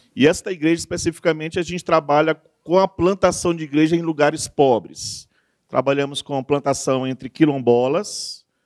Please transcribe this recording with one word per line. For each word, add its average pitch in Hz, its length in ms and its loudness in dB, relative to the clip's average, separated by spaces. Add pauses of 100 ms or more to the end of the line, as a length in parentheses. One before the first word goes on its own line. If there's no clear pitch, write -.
(140)
E 123 120 4
esta 170 260 0
igreja, 165 280 0
especificamente, 165 800 -4
a 180 40 -2
gente 170 220 -8
trabalha 156 520 2 (280)
com 170 140 2
a 190 100 4
plantação 180 640 0
de 160 100 -6
igreja 156 320 2
em 170 60 -2
lugares 151 460 0
pobres. - 800 0 (400)
Trabalhamos 139 520 -2
com 143 160 -8
a 135 60 -4
plantação 135 640 -2
entre 131 240 -8
quilombolas, 139 1160 0 (220)